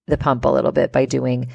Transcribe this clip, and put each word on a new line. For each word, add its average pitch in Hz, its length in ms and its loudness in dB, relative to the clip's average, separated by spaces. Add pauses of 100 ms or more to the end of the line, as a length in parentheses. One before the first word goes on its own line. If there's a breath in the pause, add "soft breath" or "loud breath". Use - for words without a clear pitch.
the 151 100 0
pump 127 280 0
a 131 40 4
little - 240 2
bit - 180 2
by 135 140 2
doing 127 500 -4